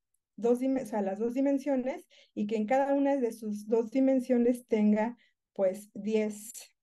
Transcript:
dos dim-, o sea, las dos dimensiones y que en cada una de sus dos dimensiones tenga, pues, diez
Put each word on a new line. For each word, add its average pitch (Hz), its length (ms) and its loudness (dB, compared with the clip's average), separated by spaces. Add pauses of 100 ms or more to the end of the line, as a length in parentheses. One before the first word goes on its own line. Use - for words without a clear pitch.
(380)
dos 233 220 2
dim-, 262 240 0
o - 20 -8
sea, 214 160 -4
las 190 160 -2
dos 240 160 -2
dimensiones 277 720 -2 (280)
y 214 120 -4
que 220 120 -4
en 214 80 0
cada 269 280 2
una 277 220 2
de 240 160 0
sus 208 360 -8
dos 226 220 0
dimensiones 254 800 2
tenga, 214 500 2 (360)
pues, 196 400 -2
diez 214 880 -4